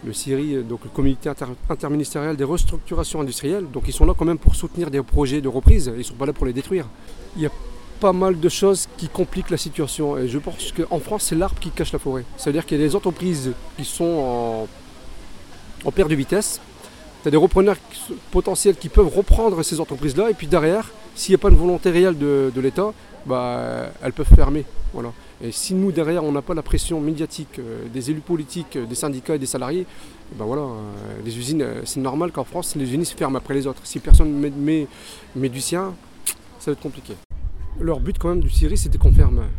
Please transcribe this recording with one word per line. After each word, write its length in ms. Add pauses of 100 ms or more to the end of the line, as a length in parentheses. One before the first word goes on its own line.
Le 80
ciri, 440
euh, 60
donc 220
le 60
Comité 400
inter-, 160 (240)
interministériel 640
des 80
restructurations 760
industrielles. 520
Donc 140
ils 80
sont 100
là 120
quand 100
même 120
pour 160
soutenir 360
des 120
projets 380
de 80
reprise, 460
ils 40
ne 40
sont 120
pas 120
là 80
pour 120
les 60
détruire. 340 (500)
Il 60
y 40
a 40 (480)
pas 140
mal 260
de 120
choses 380 (100)
qui 100
compliquent 400
la 80
situation 600
et 100
je 100
pense 340
qu'en 280
France, 220
c'est 120
l'arbre 240
qui 120
cache 220
la 60
forêt. 260 (120)
C'est-à-dire 300
qu'il 120
y 60
a 20
des 80
entreprises 580 (260)
qui 80
sont 180
en, 640 (1200)
en 40
perte 200
de 40
vitesse. 460 (640)
T'as 60
des 80
repreneurs 380 (140)
qui 220
s-, 60 (120)
potentiels 460
qui 140
peuvent 180
reprendre 540
ces 180
entreprises-là 500
et 40
puis 120
derrière, 440 (240)
s'il 180
n'y 40
a 20
pas 100
une 80
volonté 320
réelle 300
de, 360
de 60
l'État, 320 (320)
bah, 680 (120)
elles 100
peuvent 200
fermer. 320 (280)
Voilà. 200 (300)
Et 80
si 240
nous, 160
derrière, 320
on 100
n'a 100
pas 120
la 80
pression 380
médiatique, 580
euh, 340
des 180
élus 100
politiques, 560
euh, 100
des 80
syndicats 400
et 40
des 80
salariés, 380 (540)
ben 60
voilà, 180
euh, 140 (480)
les 120
usines, 260
euh, 220
c'est 140
normal 320
qu'en 140
France, 320
les 80
usines 200
se 120
ferment 200
après 180
les 120
autres. 180
Si 140
personne 340
met, 180
met, 360 (480)
met 140
du 120
sien, 320 (680)
ça 100
va 20
être 80
compliqué. 340 (680)
Leur 200
but 180
quand 100
même 120
du 80
ciri, 300
c'était 180
qu'on 160
ferme 300 (160)